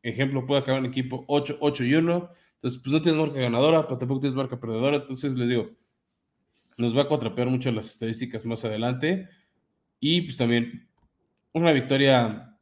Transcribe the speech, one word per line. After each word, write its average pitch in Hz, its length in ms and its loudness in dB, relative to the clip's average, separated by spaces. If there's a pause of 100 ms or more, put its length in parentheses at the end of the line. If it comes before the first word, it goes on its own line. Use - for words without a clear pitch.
ejemplo, 131 440 -2
puede 139 140 2
acabar 135 200 0
un 131 60 -2
equipo 127 400 -6
ocho, 143 340 -2
ocho 143 240 0
y 131 100 2
uno. 170 360 2 (240)
Entonces, 127 260 -6
pues, 135 140 -2
no 160 80 2
tienes 156 180 2
marca 143 200 -2
ganadora, 135 420 4
pero 135 160 -4
tampoco 127 220 -2
tienes 135 160 0
marca 127 220 -4
perdedora. 123 400 0
Entonces, 135 360 -6
les 123 140 0
digo, 123 240 0 (1040)
nos 120 200 0
va 143 60 4
a 139 60 0
cuatrapear 123 400 -2
mucho 127 240 0
las 107 180 -6
estadísticas 113 560 -8
más 117 180 -6
adelante. 127 640 -2 (680)
Y, 170 240 2
pues, 139 140 -10
también 117 520 0 (640)
una 165 200 4
victoria 127 880 2